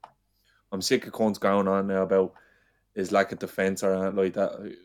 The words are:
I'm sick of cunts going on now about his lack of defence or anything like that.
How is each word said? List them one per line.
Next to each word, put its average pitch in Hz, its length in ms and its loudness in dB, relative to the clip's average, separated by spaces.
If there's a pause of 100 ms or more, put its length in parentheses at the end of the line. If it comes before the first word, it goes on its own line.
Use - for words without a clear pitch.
(720)
I'm 95 100 -6
sick - 240 0
of - 60 -14
cunts 107 260 0
going 98 300 2
on 98 180 2
now 95 160 0
about 95 320 2 (600)
his 95 180 -4
lack 98 180 2
of - 80 -10
defence 95 460 -2
or 95 100 2
anything 95 220 -2
like 95 180 0
that. 98 500 -4